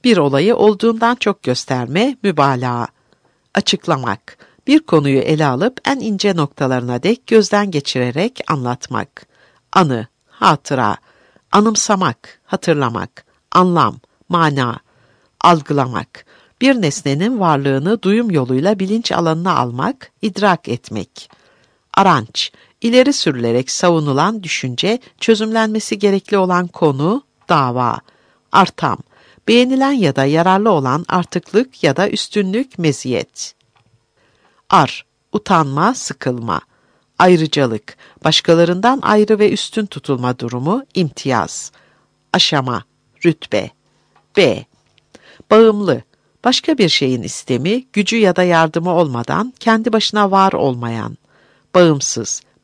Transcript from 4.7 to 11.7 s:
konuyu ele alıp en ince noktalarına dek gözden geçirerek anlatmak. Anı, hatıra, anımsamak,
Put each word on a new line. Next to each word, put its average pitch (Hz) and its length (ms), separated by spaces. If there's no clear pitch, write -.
konuyu 143 400
ele 156 260
alıp 147 400
en 269 140
ince 202 360
noktalarına 127 680
dek 226 240
gözden 208 440
geçirerek 143 760
anlatmak. 123 800
Anı, 131 340
hatıra, 143 720
anımsamak, 208 920